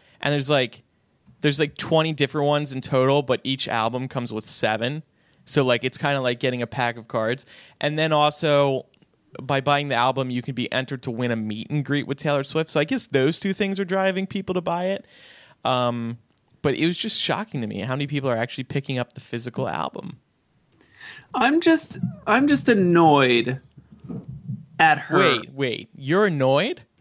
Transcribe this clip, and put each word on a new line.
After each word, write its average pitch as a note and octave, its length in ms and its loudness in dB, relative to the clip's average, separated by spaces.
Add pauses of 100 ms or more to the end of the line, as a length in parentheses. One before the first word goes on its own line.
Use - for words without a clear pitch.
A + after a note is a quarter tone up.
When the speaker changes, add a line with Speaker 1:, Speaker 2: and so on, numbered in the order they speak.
(220)
Speaker 1:
And C#3+ 100 0
there's, C#3 180 -2
like, C3 340 0 (580)
there's, C#3+ 180 0
like, D3 180 -2
twenty D#3+ 360 0
different C#3+ 340 0
ones D3 260 0
in C3 80 -6
total, C3+ 420 2
but B2+ 200 0
each C3 240 -4
album A#2 400 -2
comes A#2+ 240 -6
with A2 140 -6
seven. A#2 580 -2 (420)
So, C#3+ 180 2
like, B2 200 2
it's C3 140 -4
kinda C#3+ 240 -2
like B2 180 -2
getting B2 220 -2
a A#2 60 -4
pack A#2+ 300 -4
of A2 100 -18
cards. A#2 380 -4 (360)
And D3+ 180 -2
then D#3+ 140 0
also, D3 760 2 (540)
by C3+ 200 0
buying C#3+ 280 0
the C3 60 0
album, B2+ 360 0
you B2 100 -4
can C3 140 -8
be B2 160 -4
entered C3 320 -4
to C3 80 -6
win A#2+ 200 -2
a A2+ 40 0
meet G#2+ 340 -6
and D3 160 -2
greet C#3+ 220 -2
with C#3 100 -6
Taylor C#3+ 260 -2
Swift. D#3+ 280 -4
So D#3 80 0
I D3 40 2
guess B3+ 240 -4
those C#3 320 2
two G3 140 -2
things G3 260 -4
are G3+ 60 -2
driving F#3+ 420 -2
people F#3+ 280 -6
to F3+ 60 -2
buy E3+ 240 -4
it. G3 200 -6 (600)
Um, A#2+ 520 -2 (440)
but C#3+ 140 0
it D#3 100 0
was F3 120 0
just - 220 -6
shocking E3 400 -4
to A2+ 80 -4
me G2+ 120 -8
how A#2+ 160 -6
many C#3+ 120 -4
people C3+ 220 -2
are A#2 80 0
actually A#2+ 280 -4
picking C3+ 340 -4
up - 140 -6
the - 60 -16
physical A#2+ 480 -6
album. - 520 -8 (1120)
Speaker 2:
I'm C#4+ 280 4
just, D#4+ 360 2 (300)
I'm C4 200 4
just C#4+ 220 2
annoyed C#3+ 880 6 (1200)
at D#3 200 6
her. - 180 0
Speaker 1:
Wait, C#3+ 360 2
wait. C3+ 420 -4
You're D#3+ 320 2
annoyed? D3 560 0 (180)